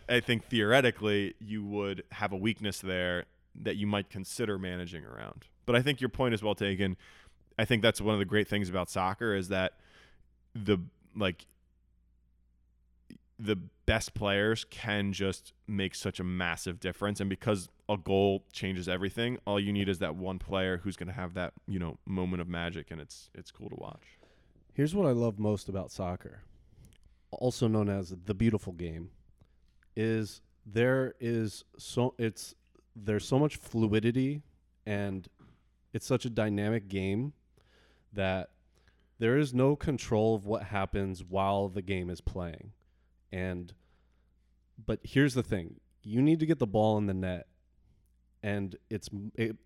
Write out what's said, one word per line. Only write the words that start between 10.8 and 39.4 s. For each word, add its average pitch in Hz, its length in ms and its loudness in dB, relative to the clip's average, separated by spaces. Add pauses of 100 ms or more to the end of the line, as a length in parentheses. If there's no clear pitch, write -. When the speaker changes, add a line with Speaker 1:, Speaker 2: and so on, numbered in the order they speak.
Speaker 1:
like, 95 320 -2 (1900)
the 107 180 0 (280)
best 110 300 2
players 104 500 2
can 101 480 -2
just 95 400 -2 (140)
make 95 280 -2
such - 240 -6
a 92 60 -4
massive 90 560 -4
difference. 98 400 -4
And 98 80 -2
because 95 400 -2 (200)
a 104 80 0
goal 98 560 2
changes 95 360 -4
everything, 101 580 -2
all 101 140 2
you 101 120 0
need 101 160 2
is 92 100 0
that 85 180 -2
one 92 220 -4
player 92 400 0
who's 92 180 -6
gonna 92 160 -8
have 90 220 -8
that, 90 180 -4 (160)
you 98 100 -2
know, 85 280 -4
moment 90 340 -2
of 87 80 -4
magic, 85 420 -6
and 78 100 -10
it's, - 340 -18
it's - 160 -16
cool - 180 -14
to - 80 -10
watch. - 420 -16 (540)
Speaker 2:
Here's 151 220 0
what 196 120 4
I 135 60 6
love 117 260 2
most 107 300 0
about 95 220 -6
soccer. 90 500 -6 (920)
Also 123 380 0
known 107 200 2
as 95 260 -2 (100)
the 104 100 -2
beautiful 104 380 2
game, 85 380 -8 (840)
is 110 440 0 (240)
there 123 560 2
is 117 440 -2 (140)
so, - 400 0
it's, - 360 -4 (400)
there's 104 320 -2
so 131 120 4
much 147 180 4
fluidity 117 840 2 (420)
and 101 440 -4 (640)
it's - 140 -6
such 127 180 2
a 127 60 -2
dynamic 107 580 0
game 98 440 0 (800)
that 95 380 -2 (680)
there 117 200 4
is 135 160 0